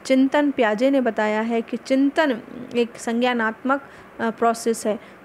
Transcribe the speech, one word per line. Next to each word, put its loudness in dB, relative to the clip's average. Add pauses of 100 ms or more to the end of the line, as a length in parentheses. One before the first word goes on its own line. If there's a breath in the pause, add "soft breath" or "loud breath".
चिंतन, 2
प्याजे 2
ने 2
बताया 0
है -2
कि -6
चिंतन 2 (380)
एक -2
संज्ञानात्मक, -2 (380 loud breath)
अ, -2
process -2
है। -6